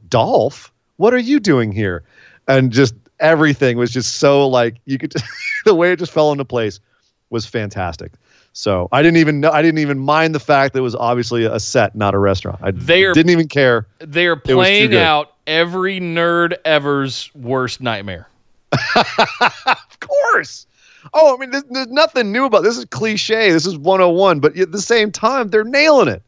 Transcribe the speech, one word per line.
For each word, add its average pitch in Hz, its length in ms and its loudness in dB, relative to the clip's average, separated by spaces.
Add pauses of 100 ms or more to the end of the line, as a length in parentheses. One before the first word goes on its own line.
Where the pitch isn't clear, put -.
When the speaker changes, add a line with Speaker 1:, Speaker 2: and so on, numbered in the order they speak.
Speaker 1:
Dolph, 135 640 -2 (240)
what 214 180 2
are 254 60 2
you 254 220 0
doing 123 320 0
here?" 95 300 -4 (440)
And 131 240 2
just 127 240 2 (240)
everything 147 580 2
was 120 140 -2
just 123 260 -6
so, 139 300 4
like, 120 380 0
you 135 120 -6
could, 139 160 -10 (260)
<laughs> - 260 -10
the 208 100 6
way 175 160 2
it 180 80 -2
just 175 140 -8
fell 151 180 2
into 139 140 -6
place 110 340 -6 (500)
was 113 160 -6
fantastic. 90 680 -8 (400)
So 92 400 -2
I 143 100 2
didn't 165 140 4
even 151 240 2
know, 156 100 4
I 151 100 0
didn't 156 180 0
even 143 200 -2
mind 156 340 0
the 143 60 -4
fact 139 340 0
that 135 60 -2
it - 20 0
was 120 140 -4
obviously 120 500 -2
a 110 140 -2
set, 110 360 0
not 101 200 -2
a - 20 0
restaurant. 98 460 -2
I 98 80 -2
Speaker 2:
They 156 320 2
are, 190 100 0
Speaker 1:
didn't 175 160 4
even 165 200 2
care. 123 360 2 (140)
Speaker 2:
they 165 280 -4
are 170 60 0
Speaker 1:
It - 20 -2
was 143 120 -10
too 131 80 2
Speaker 2:
playing 202 360 4
Speaker 1:
good. 175 120 4
Speaker 2:
out 151 300 0 (120)
every 180 540 -2
nerd 170 560 -2 (100)
ever's 143 680 -2
worst 127 460 -6
nightmare. 101 460 -8 (440)
Speaker 1:
<laughs> - 240 -4 (720)
Of - 320 -6
course. - 640 -2 (480)
Oh, 294 220 6
I 247 40 -8
mean, 262 120 -10
there's, 277 180 -4
there's 254 180 -6
nothing 262 440 0
new 254 140 0
about 208 180 2
this. 233 120 0
This 247 40 -10
is 240 60 -12
cliche. 214 640 -2
This 160 160 2
is 175 100 -6
one 185 240 2
oh 180 80 4
one, 175 300 2
but 147 180 0
at 180 140 -2
the 196 100 -6
same 214 300 0
time, 240 380 -2
they're 220 140 0
nailing 277 440 2
it. 101 200 -6